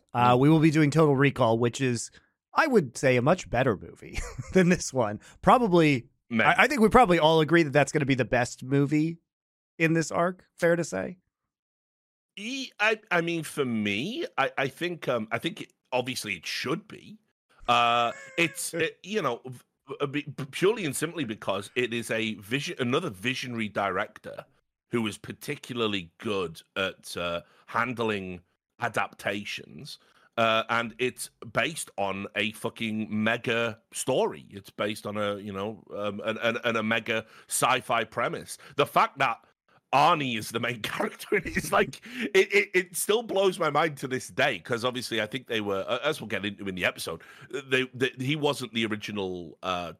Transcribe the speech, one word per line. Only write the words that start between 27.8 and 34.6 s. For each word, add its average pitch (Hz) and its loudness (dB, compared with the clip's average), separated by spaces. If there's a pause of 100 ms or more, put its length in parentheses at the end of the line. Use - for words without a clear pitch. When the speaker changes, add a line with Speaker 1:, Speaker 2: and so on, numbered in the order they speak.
Speaker 2:
adaptations. 107 -6 (400)
Uh, 113 4
and 117 -2
it's 123 -4 (220)
based 139 -2
on 98 -4 (100)
a 107 -2
fucking 110 -6
mega 113 -2 (140)
story. 131 -2
It's - -18